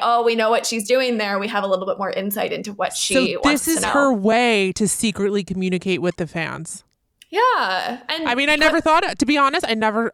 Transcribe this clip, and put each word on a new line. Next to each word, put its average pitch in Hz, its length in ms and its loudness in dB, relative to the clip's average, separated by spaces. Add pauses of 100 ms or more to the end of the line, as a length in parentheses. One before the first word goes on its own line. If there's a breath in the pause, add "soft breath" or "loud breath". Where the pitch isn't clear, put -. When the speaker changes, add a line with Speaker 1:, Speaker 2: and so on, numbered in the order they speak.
Speaker 1:
"Oh, 233 220 2
we 233 100 2
know 226 160 2
what 226 160 2
she's 226 220 -4
doing 247 300 2
there." 202 200 0
We 202 80 -2
have 202 160 -2
a 196 60 -2
little 185 180 0
bit 190 120 -2
more 190 120 -4
insight 196 420 -4
into 202 200 -6
what 185 240 -4
she - 180 -2
Speaker 2:
So 262 300 0
Speaker 1:
wants 294 200 0
Speaker 2:
this 330 120 0
Speaker 1:
to - 20 -2
Speaker 2:
is - 40 -2
Speaker 1:
know. 190 80 -2
Speaker 2:
her 277 220 2
way 220 600 2
to 202 160 -2
secretly 202 560 -2
communicate 185 580 -2
with 175 140 0
the 175 100 -4
fans. 151 560 -8 (480)
Speaker 1:
Yeah. 277 800 0
And 320 200 -2
Speaker 2:
I 240 60 2
mean, 277 140 0
I 302 60 4
Speaker 1:
put 294 60 2
Speaker 2:
never 311 200 4
thought, 320 360 2
to - 80 -2
be 285 140 4
honest, 285 300 2
I 226 60 0
never 220 400 0